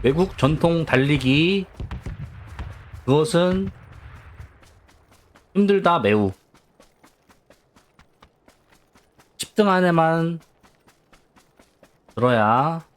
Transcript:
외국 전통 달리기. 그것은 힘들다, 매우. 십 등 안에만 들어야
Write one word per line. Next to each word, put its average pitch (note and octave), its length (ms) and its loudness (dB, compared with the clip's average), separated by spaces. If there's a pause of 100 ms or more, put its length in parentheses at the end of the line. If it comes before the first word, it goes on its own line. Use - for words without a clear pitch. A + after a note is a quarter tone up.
외국 D#3 360 0
전통 E3 480 0
달리기. D3 800 0 (1400)
그것은 F3 680 0 (1800)
힘들다, G3 440 2
매우. G#2 340 2 (3000)
십 - 180 -14
등 G#3 140 2
안에만 E3 720 0 (1700)
들어야 B2 680 0 (140)